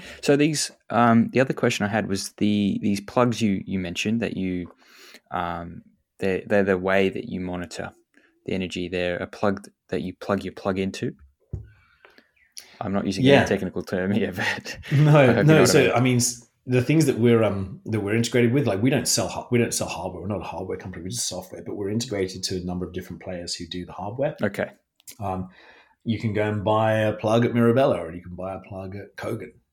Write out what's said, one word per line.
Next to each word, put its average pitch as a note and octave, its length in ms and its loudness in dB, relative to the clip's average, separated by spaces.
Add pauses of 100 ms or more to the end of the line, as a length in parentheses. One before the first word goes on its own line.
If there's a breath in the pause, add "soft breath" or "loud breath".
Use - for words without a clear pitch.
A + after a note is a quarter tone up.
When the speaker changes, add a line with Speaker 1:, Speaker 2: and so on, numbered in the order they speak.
(220 loud breath)
Speaker 1:
So C#3+ 140 4
these, D3 360 0 (200)
um, A#2 400 6
the A#2+ 80 2
other C3+ 160 0
question B2 320 0
I - 20 -6
had G#2 180 -2
was F#2+ 260 -6
the, G#2 460 0
these G2+ 220 -2
plugs A#2+ 400 0
you, G2 240 0
you F#2+ 140 -4
mentioned G2+ 420 -4
that F#2 160 -4
you, F2+ 340 -4 (600 loud breath)
um, E2+ 500 -6 (380)
they're, F#2+ 260 -2
they're G#2 180 2
the F#2+ 140 2
way F#2+ 320 2
that F#2+ 180 -6
you F#2 120 -6
monitor F2+ 520 -8 (540 soft breath)
the - 80 -4
energy. F2+ 340 -4
They're F2+ 300 -2
a F#2 80 -6
plug G2+ 420 -2 (200)
that E2 160 -4
you F2+ 100 -8
plug - 300 -4
your F2+ 100 -10
plug F#2+ 240 -4
into. F#2+ 380 -4 (1700 loud breath)
I'm G2+ 120 -4
not G2 120 -2
using G2+ 200 -2
Speaker 2:
Yeah. C3+ 140 8
Speaker 1:
any - 80 2
technical F#2 360 -2
term F#2+ 280 -2
here, G2 220 0
<laughs> - 20 -12
but - 420 -6 (140)
Speaker 2:
No, D3+ 280 6
Speaker 1:
I C3+ 80 10
hope A#2 100 6
you G2+ 60 4
know D#3 120 8
Speaker 2:
no. D3+ 60 8
Speaker 1:
what A#2+ 80 6
I - 40 4
Speaker 2:
So, D3+ 100 8
Speaker 1:
mean. A#2 80 4
Speaker 2:
I A#2 100 2
mean, B2+ 160 4
s-, - 300 -2 (180)
the B2 160 2
things D3+ 260 4
that B2 120 2
we're, A#2 240 6
um, G2 420 -4
that A2 140 -2
we're G2+ 160 0
integrated A#2 380 2
with, C3+ 140 2
like, G2 140 0
we C3 80 4
don't C#3+ 180 0
sell F#2+ 200 0
har-, - 240 -10
we A#2+ 60 4
don't A#2 160 0
sell F2+ 140 -4
hardware. F2+ 340 -8
We're F#2 80 -8
not F#2+ 120 -4
a - 40 -12
hardware F#2 320 -8
company. - 260 -14
We're F#2 60 -10
just A#2+ 180 -6
software, - 380 -12
but - 100 -10
we're G2+ 140 -6
integrated G2 540 -4
to F#2+ 140 -6
a F2 60 -6
number F2+ 220 -6
of F2 80 -12
different F2+ 280 -12
players F2 340 -10
who F2 120 -12
do F2+ 180 -10
the D#2 80 -16
hardware. B2 480 -6
Speaker 1:
Okay. G2+ 280 -4 (500)
Speaker 2:
Um, F#2 300 -6 (560 soft breath)
you A2+ 140 -4
can G#2+ 140 -4
go G#2+ 140 0
and G#2 160 -4
buy A2 360 2
a G#2+ 140 0
plug A#2 320 0
at A#2 80 -2
Mirabella, A#2+ 440 4
or E2 160 -8
you F2+ 80 -12
can F2+ 140 -14
buy F#2 180 -8
a F#2 60 -10
plug F#2+ 360 -14
at G2 220 -16
Kogan G#2 340 -8 (220)